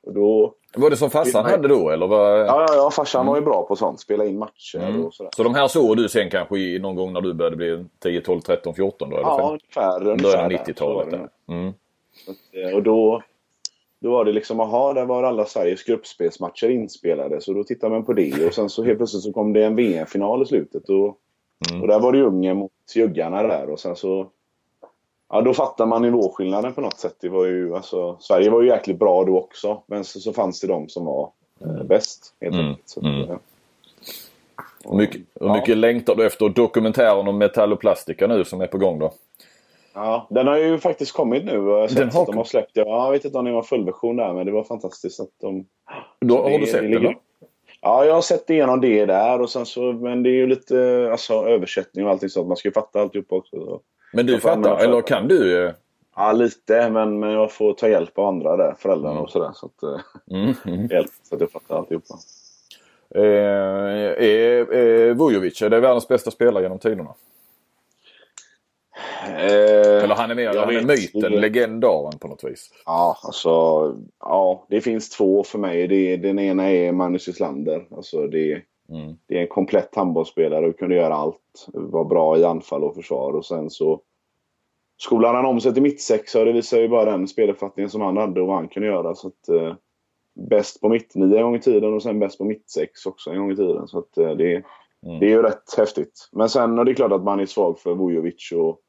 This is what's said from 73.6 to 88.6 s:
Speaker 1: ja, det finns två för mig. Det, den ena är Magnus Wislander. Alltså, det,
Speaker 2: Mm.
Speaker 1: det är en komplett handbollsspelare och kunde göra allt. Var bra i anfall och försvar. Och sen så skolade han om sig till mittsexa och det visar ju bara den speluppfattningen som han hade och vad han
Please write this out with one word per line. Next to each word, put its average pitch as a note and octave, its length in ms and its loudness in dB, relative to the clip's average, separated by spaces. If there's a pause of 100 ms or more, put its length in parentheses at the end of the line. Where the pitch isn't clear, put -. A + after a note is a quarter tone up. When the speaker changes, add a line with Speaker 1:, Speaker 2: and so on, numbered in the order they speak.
Speaker 1:
ja, F#2 500 0
det G#2+ 120 -2
finns A2 280 -6
två G2 340 2
för G#2 160 -8
mig. F2+ 280 -2
Det, F#2 300 2
den G2 220 -2
ena F#2+ 320 0
är F2 200 2
Magnus F2+ 360 -2
Wislander. D#2 680 -6
Alltså, D#2 320 -6
det, D#2 340 -2 (300)
Speaker 2:
Mm. D#2 260 -14 (100)
Speaker 1:
det F2+ 100 -4
är F2 40 -2
en F2 60 -4
komplett F#2+ 480 -2
handbollsspelare D#2+ 720 0
och D#2+ 120 -2
kunde F2+ 160 0
göra D#2+ 200 2
allt. D2+ 220 -4 (360)
Var D#2+ 320 -4
bra D#2+ 320 2
i E2+ 80 6
anfall D#2 380 -4
och C#2+ 120 -4
försvar. C#2 380 -6
Och D2+ 120 -6
sen D#2+ 240 -8
så D#2 320 -2 (960)
skolade A#2 400 2
han B2+ 80 0
om A#2+ 160 0
sig B2 120 0
till C3 100 2
mittsexa B2+ 560 0
och A2+ 60 4
det A#2 60 4
visar A#2 280 0
ju A#2 80 2
bara A2 240 2
den F#2+ 160 -2
speluppfattningen G2+ 640 -4
som G#2+ 120 -8
han G2 160 -2
hade F#2 240 -2
och F#2 60 0
vad G2 80 0
han E2 120 -6